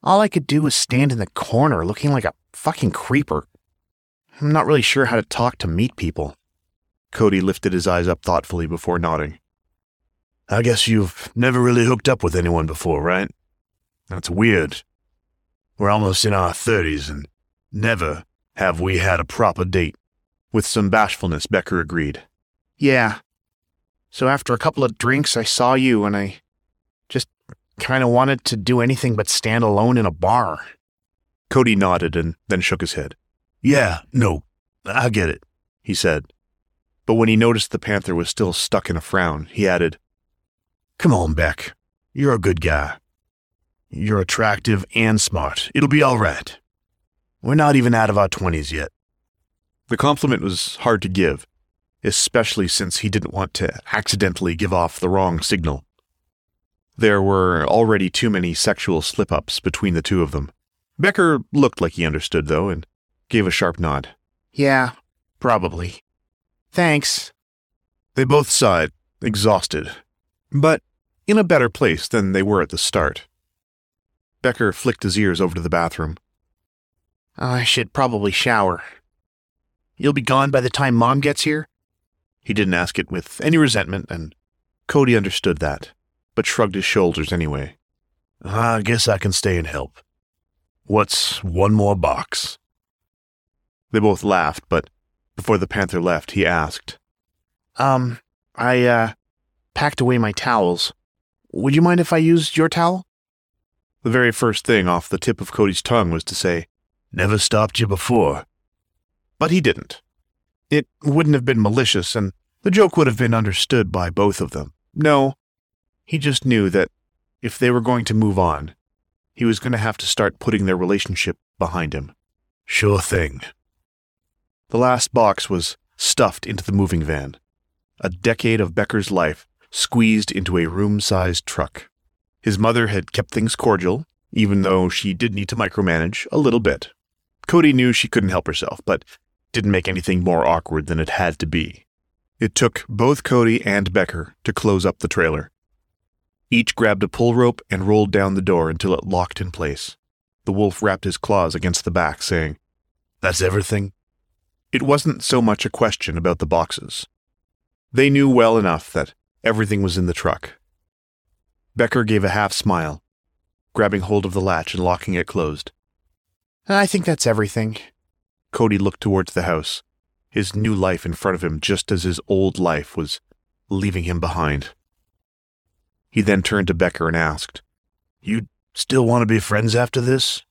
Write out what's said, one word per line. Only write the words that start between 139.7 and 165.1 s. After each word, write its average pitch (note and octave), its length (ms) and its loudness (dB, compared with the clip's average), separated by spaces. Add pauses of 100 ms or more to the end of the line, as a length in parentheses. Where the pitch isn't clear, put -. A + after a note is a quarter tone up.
make F#2+ 160 0
anything F#2 360 -2
more E2+ 220 2
awkward D#2 400 0
than D#2+ 140 -2
it D#2 100 -4
had E2+ 300 -2
to E2 80 -4
be. D#2+ 400 -6 (520)
It A2 140 -2
took - 340 0
both A#2+ 360 0
Cody A#2 420 2
and G2 260 0
Becker F2 520 -2
to A2+ 100 -4
close G2 320 0
up F2+ 140 0
the F2 80 -6
trailer. D#2 420 -2 (1040)
Each A#2 240 0
grabbed G#2 260 0
a G2+ 60 0
pull A#2 260 0
rope A#2+ 380 2
and F#2+ 160 -2
rolled G#2 240 4
down G2 240 0
the F#2+ 80 -2
door E2+ 260 0
until E2+ 240 -2
it - 140 -4
locked F2+ 340 -4
in F2+ 80 -8
place. D2+ 480 -8 (460)
The G2+ 100 -2
wolf G2+ 300 0
wrapped F#2+ 220 0
his F#2 120 -4
claws F2 380 0
against F2 280 -2
the F2+ 60 -4
back, E2+ 320 -2
saying, D#2 380 -4 (640)
"That's F2+ 200 0
everything?" G2 500 -2 (800)
It C3+ 120 -2
wasn't C#3+ 400 0
so B2+ 180 2
much G#2+ 240 0
a A2+ 60 -4
question - 440 -2
about E2+ 220 0
the - 80 -2
boxes. - 640 -4 (840)
They C3+ 200 4
knew C#3 180 4
well A#2 300 6
enough E2+ 340 -2
that C#2+ 220 -4 (280)
everything G#2+ 380 0
was F#2 160 0
in F2+ 80 0
the F2 80 -2
truck. - 460 -6 (1200)
Becker A#2+ 280 2
gave G#2+ 180 2
a G2 60 0
half G2+ 240 0
smile, E2 500 -2 (720)
grabbing G2+ 260 2
hold G2 260 0
of F#2 60 -4
the G2 80 -2
latch F2+ 340 -2
and F2+ 80 -4
locking F2+ 320 -2